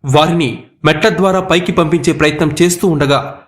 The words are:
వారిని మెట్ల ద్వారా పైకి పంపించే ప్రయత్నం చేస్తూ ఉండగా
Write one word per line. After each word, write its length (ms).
వారిని 600
మెట్ల 240
ద్వారా 320
పైకి 320
పంపించే 400
ప్రయత్నం 400
చేస్తూ 260
ఉండగా 600